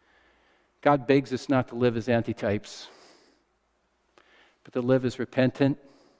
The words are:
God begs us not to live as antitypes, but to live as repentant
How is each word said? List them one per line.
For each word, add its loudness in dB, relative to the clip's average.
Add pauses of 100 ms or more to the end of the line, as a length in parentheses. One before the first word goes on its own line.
(800)
God 2
begs 2
us -6
not 2
to -14
live 0
as -6
antitypes, -4 (1800)
but -20
to -2
live 2
as -4
repentant 0 (400)